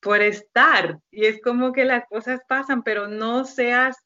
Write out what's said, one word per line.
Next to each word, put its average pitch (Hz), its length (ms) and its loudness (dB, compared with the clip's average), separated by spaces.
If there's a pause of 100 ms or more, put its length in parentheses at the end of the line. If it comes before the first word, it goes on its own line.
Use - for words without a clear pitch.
por 208 200 2
estar". 208 760 2 (120)
Y 214 140 -2
es 214 160 -2
como 247 320 0
que 262 120 2
las 240 220 0
cosas 247 400 -6
pasan, 269 360 -2
pero 208 240 -4
no 226 380 -4
seas 254 600 0